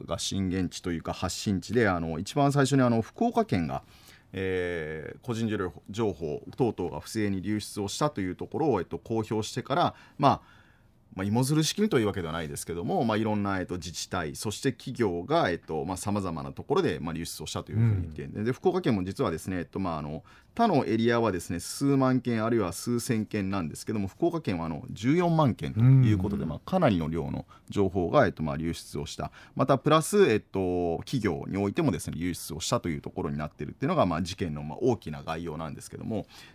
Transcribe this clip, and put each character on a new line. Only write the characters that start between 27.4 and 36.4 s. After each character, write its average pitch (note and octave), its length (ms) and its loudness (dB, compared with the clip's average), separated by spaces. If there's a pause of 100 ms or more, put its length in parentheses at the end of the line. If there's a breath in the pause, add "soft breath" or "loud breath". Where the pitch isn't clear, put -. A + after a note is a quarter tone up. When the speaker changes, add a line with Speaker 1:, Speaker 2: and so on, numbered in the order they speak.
Speaker 1:
情 G2 200 2
報 F2 200 0
が、 C3+ 160 6
え F#2 40 4
っ - 20 -2
と、 - 120 -6
ま D2 100 -2
あ、 C#2+ 40 -4
流 D#2+ 160 -2
出 - 240 -10
を C#2+ 80 -4
し - 120 -12
た。 D2 140 -6 (240 loud breath)
ま C3+ 100 0
た、 C3+ 120 4
プ - 120 0
ラ D#3 120 6
ス、 G3 280 6
え G#2+ 80 6
っ - 20 4
と、 F2+ 600 0
企 - 220 -4
業 D#2+ 260 0
に F2+ 100 -2
お G2+ 100 2
い G2+ 60 -2
て - 80 0
も C#3+ 100 4
で D2+ 80 -2
す - 100 -8
ね、 D2+ 80 -8
流 F2 160 -2
出 - 200 -10
を D2+ 80 -8
し - 80 -4
た - 100 2
と - 80 -4
い D#2+ 80 -2
う C#2 60 -8
と - 80 -10
こ F#2 140 -6
ろ E2 80 -2
に C#2+ 60 -4
な D2+ 100 -4
っ - 40 -10
て - 140 -10
い - 20 -8
る - 40 -10
っ - 20 -10
て - 120 -8
い - 20 0
う - 20 0
の F#3 60 0
が、 B2+ 100 4
ま E2 120 0
あ、 E2+ 40 -2
事 F2+ 160 -6
件 E2+ 160 -4
の、 D2 100 -8
ま D2+ 120 -10
あ、 - 60 -14
大 B2 140 2
き E2 160 -10
な C#2+ 120 -10
概 E2 200 -6
要 D#2 140 -8
な D#2+ 100 -8
ん C#2 60 -10
で D2+ 80 -14
す - 80 -16
け - 80 -14
ど E2+ 80 -12
も、 - 200 -4 (300 loud breath)